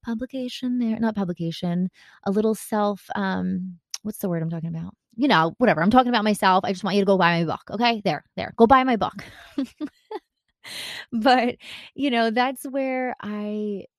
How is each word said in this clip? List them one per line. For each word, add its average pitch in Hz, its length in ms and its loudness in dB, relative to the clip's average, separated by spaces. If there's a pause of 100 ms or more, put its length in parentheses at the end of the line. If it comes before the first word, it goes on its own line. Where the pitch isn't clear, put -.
publication 247 720 -6
there, 226 220 0
not 226 160 0
publication, 175 720 -2 (360)
a 202 60 -2
Little 214 220 2
Self, 208 640 -4
um, 185 640 -4 (240)
what's 214 160 -10
the 196 100 -4
word 170 140 -2
I'm 165 80 -4
talking 165 180 -6
about? 165 240 -10 (220)
You 262 120 0
know, 165 300 4
whatever. 180 240 4
I'm 185 80 4
talking 254 200 6
about 220 140 2
myself. 196 400 4
I - 80 -2
just 185 120 -6
want 196 140 0
you 202 40 4
to 190 60 2
go 196 100 6
buy 170 260 4
my 156 80 -2
book. - 200 -8
Okay? 233 340 0
There, 160 180 -2 (120)
there. - 200 -6
Go 226 120 6
buy 262 160 8
my 254 140 0
book. - 280 -4 (320)
<laughs> 277 80 -4 (1500)
But, 240 440 4 (400)
you 277 160 0
know, 233 180 2
that's 247 340 -2
where 262 560 -4
I 208 680 -6 (140)